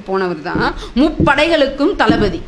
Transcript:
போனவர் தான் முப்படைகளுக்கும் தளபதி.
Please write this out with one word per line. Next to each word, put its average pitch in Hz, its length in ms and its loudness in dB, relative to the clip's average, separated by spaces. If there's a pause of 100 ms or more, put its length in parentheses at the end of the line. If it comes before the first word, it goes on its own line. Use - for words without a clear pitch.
போனவர் 185 360 -2
தான் 196 320 -2 (220)
முப்படைகளுக்கும் 294 1000 2
தளபதி. 220 520 0